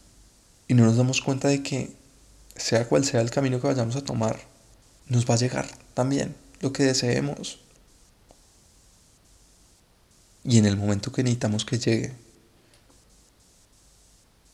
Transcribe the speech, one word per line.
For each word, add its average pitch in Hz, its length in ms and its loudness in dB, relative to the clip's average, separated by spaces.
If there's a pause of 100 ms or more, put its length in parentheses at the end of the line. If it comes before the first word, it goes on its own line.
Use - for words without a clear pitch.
(680)
y 127 60 2
no 120 100 8
nos 113 120 6
damos 127 240 2
cuenta 139 280 -2
de 139 140 2
que - 320 -6 (600)
sea 117 320 0
cual 139 160 4
sea 123 160 0
el 117 100 0
camino 127 300 0
que 139 80 -2
vayamos 123 280 -2
a 143 80 -6
tomar, 117 360 -2 (640)
nos 120 180 2
va 120 100 2
a 117 40 2
llegar 131 300 -2 (260)
también 139 400 -2 (260)
lo 131 120 -2
que - 100 0
deseemos. 131 760 -2 (2750)
Y 120 140 4
en 104 80 6
el 101 100 2
momento 101 360 -2
que 139 100 -4
necesitamos 120 420 -2
que 120 140 -4
llegue. 117 340 -2 (2500)